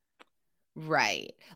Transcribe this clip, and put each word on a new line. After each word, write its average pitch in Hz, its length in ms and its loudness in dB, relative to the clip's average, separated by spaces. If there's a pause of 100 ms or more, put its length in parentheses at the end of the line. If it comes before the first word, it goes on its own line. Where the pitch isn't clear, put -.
(720)
Right. 131 600 0 (220)